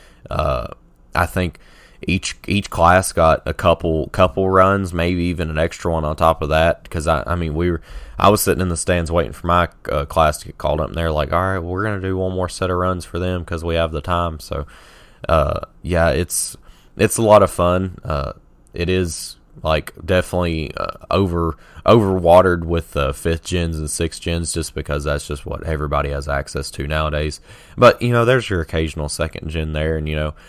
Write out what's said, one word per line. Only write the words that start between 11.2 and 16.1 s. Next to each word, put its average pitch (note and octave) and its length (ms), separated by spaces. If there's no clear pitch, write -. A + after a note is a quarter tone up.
"All E2+ 80
right, F#2+ 180
we're F2 240
gonna G#2 180
do F#2+ 180
one F#2 140
more F#2 160
set F#2 220
of F2+ 60
runs F2+ 280
for - 140
them F2+ 260
'cause E2 200
we E2+ 100
have E2 160
the D#2 100
time." E2+ 380
So, D2 280
uh, D#2 320
yeah, E2 280